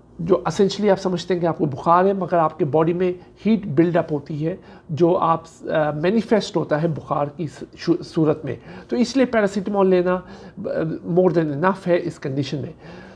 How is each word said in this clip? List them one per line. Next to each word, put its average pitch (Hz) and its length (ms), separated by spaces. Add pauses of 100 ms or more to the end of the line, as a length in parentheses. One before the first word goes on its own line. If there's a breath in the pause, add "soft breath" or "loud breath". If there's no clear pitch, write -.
(200)
जो 170 280
essentially 196 420
आप 185 60
समझते 185 380
हैं 175 60
कि 170 60
आपको 165 200
बुखार 170 400
है, 196 80
मगर 185 220
आपके 160 280
बॉडी 156 280
में 180 280 (240 loud breath)
हीट 208 220
बिल्डअप 165 460
होती 151 240
है, 160 220 (340 loud breath)
जो 165 220
आप, 165 300 (260)
अ, 151 240
मैनिफेस्ट 196 640
होता 156 200
है 156 120
बुखार 143 480
की 160 120
स-, - 160 (140)
शू-, - 240
सूरत 151 420
में। 117 140 (320 loud breath)
तो 233 60
इसलिए 247 300
पैरासिटामोल 202 640
लेना, 180 380 (320 loud breath)
अ, 196 240 (320)
more 180 180
than 160 200
enough 185 340
है 175 120
इस 160 200
कंडीशन 143 400
में। 123 160 (420 loud breath)